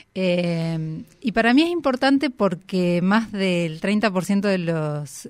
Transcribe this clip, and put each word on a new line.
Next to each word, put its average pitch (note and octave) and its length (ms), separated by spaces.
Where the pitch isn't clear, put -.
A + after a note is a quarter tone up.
Eh, E3 880
y A#3 140
para A3+ 200
mí C#4+ 100
es E4+ 60
importante C#4 600
porque F#3 720
más G#3 300
del F3 500
treinta G#3 300
por F3+ 120
ciento G3+ 240
de F#3+ 120
los, D#3 720